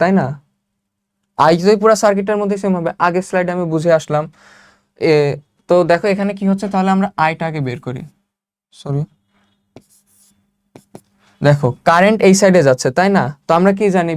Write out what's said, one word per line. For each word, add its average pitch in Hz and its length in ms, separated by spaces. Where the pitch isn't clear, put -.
তাই 180 200
না? 135 60
আই 165 80
তো 196 100
এই 208 80
পুরা 220 200
সার্কিটটার 208 380
মধ্যেই 202 240
সেম 190 140
হবে। 165 120
আগের 180 220
স্লাইডে 180 280
আমি 180 160
বুঝে 160 260
আসলাম। 151 260
এ, 156 40
তো 175 60
দেখো 175 240
এখানে 202 240
কি 202 120
হচ্ছে, 196 220
তাহলে 190 240
আমরা 196 120
আইটা 160 260
আগে 156 160
বের 123 200
করি। 127 160
সরি, 143 220
দেখো 143 280
কারেন্ট 190 300
এই 190 120
সাইডে 185 280
যাচ্ছে, 131 200
তাই 185 180
না? 147 80
তো - 120
আমরা 190 200
কি 214 80
জানি? 170 200